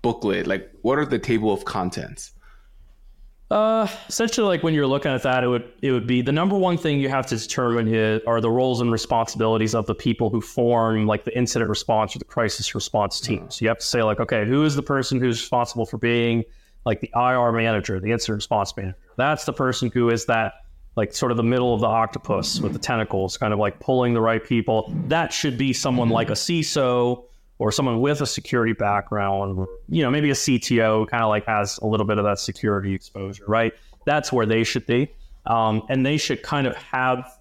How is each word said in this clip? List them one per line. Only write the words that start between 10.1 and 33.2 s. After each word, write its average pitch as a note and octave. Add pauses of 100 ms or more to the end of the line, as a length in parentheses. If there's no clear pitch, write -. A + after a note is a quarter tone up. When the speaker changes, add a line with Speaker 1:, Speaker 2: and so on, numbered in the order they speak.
Speaker 2:
who A2
form, A2+
like, G#2+
the A2+
incident A#2
response A2
or -
the -
crisis -
response G#2
team. -
Speaker 1:
Mm-hmm. -
Speaker 2:
So -
you A2
have A2+
to -
say, D#3+
like, A2
Okay, G#2+
who C#3
is D3
the C#3+
person C3+
who's A#2+
responsible A#2+
for -
being A#2 (400)
like A#2
the -
I B2
R A#2+
manager, A2
the G#2
incident A2+
response G2+
manager. F#2+ (200)
That's C#3+
the C3+
person B2+
who A#2
is A2+
that, A2+ (420)
like, -
sort B2
of A#2
the A#2
middle B2
of G#2
the A#2
octopus -
with G#2+
the -
tentacles, G#2
kind G#2+
of, G#2
like, G#2
pulling B2+
the A2+
right A2+
people. A2+ (160)
That D#3+
should C3+
be C3
someone B2
like A2+
a G#2+
ciso B2 (340)
or G#2+
someone A#2+
with C#3+
a C#3+
security A#2
background, G2 (220)
you D#3+
know, B2+
maybe D3
a C3+
C B2+
T A#2
O A2
kinda, A#2
like, G#2
has G#2
a A2
little G#2+
bit G#2+
of G2+
that G#2
security G2+
exposure, G2